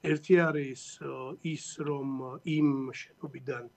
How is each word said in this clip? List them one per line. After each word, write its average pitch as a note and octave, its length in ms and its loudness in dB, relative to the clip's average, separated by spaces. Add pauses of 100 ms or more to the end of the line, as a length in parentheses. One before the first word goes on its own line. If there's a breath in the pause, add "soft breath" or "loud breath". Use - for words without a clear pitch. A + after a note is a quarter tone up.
ერთი D#3 340 6
არის, D3 440 2 (180)
ო, C3+ 400 -8
ის, D#3+ 260 -8 (160)
რომ C3+ 640 -4
იმ D3+ 240 4 (260)
შენობიდან C3 720 -10 (120)